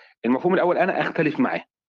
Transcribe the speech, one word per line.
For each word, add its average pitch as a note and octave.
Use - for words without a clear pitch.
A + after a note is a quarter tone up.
المفهوم C3
الأول F3
أنا F3+
أختلف D3+
معاه، E2+